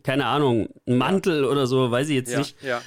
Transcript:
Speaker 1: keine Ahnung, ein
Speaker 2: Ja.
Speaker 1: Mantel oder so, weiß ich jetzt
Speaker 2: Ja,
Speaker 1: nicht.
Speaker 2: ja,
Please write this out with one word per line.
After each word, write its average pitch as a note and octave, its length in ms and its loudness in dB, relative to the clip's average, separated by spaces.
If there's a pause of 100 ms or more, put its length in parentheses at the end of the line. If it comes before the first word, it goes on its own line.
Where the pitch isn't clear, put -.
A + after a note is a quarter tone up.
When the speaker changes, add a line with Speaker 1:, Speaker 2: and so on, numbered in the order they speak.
Speaker 1:
keine C3+ 220 -2
Ahnung, B2 420 2 (180)
ein B2+ 60 0
Speaker 2:
Ja. - 20 4
Speaker 1:
Mantel D3+ 500 2
oder C3+ 220 0
so, B2+ 240 2
weiß C3 200 0
ich D3 40 0
jetzt B2+ 160 -2
Speaker 2:
Ja, A#2+ 80 -2
Speaker 1:
nicht. - 240 -6
Speaker 2:
ja, B2 240 -4